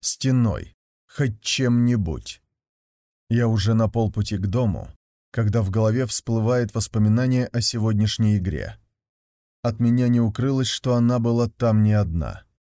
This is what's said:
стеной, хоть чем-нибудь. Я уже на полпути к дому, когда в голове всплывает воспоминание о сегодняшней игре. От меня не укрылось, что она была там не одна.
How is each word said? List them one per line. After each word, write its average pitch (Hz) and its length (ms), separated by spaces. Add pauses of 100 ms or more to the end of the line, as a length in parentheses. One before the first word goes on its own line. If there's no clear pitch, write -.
стеной, 117 760 (300)
хоть 127 360
чем-нибудь. 120 1000 (880)
Я 117 180
уже 110 280
на 113 120
полпути 107 500
к 95 100
дому, 95 420 (400)
когда 110 320
в 98 80
голове 110 380
всплывает 117 680
воспоминание 117 720
о 120 160
сегодняшней 107 760
игре. 76 420 (840)
От 107 180
меня 120 280
не 120 120
укрылось, 127 500
что - 260
она 120 240
была 117 300
там 110 340
не 107 100
одна. 82 520 (220)